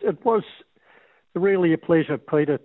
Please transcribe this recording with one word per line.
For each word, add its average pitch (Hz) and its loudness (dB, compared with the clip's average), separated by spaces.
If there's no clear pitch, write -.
it 165 -4
was 226 0
really 180 2
a 160 0
pleasure, 156 0
Peter, 151 -2